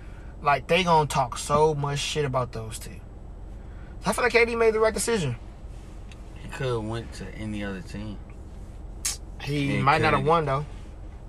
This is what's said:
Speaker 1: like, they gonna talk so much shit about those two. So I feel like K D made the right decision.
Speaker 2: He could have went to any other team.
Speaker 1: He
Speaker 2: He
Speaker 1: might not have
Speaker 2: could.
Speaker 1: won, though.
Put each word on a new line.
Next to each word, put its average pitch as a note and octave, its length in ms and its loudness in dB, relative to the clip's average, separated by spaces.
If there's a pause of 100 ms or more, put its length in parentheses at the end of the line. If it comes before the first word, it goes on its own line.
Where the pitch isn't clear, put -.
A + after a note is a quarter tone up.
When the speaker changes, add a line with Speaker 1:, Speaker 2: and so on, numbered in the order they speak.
(420)
Speaker 1:
like, C#3 260 2
they F3 160 6
gonna E3+ 240 6
talk C3 300 0
so D3+ 360 4
much C#3+ 260 0
shit - 260 0
about B2+ 260 0
those A2 260 -8
two. - 140 -10 (1120)
So F3+ 60 2
I G#3+ 40 2
feel B3 100 2
like A#3+ 100 4
K A#3 120 8
D A#3 100 0
made A3+ 180 6
the A3 60 2
right A3 140 6
decision. G3 420 2 (1000)
Speaker 2:
He - 140 -12
could C3+ 180 -4
have A#2 160 0
went A2 300 -6
to F#2+ 120 -10 (100)
any G#2 280 -4
other F#2+ 180 -6
team. G2+ 360 -8 (1200)
Speaker 1:
He C#3+ 360 0
Speaker 2:
He C3+ 40 2
Speaker 1:
might D3 200 6
not D#3 120 4
have C#3 80 2
Speaker 2:
could. C3+ 80 2
Speaker 1:
won, E3 160 6
though. C#3+ 200 0 (640)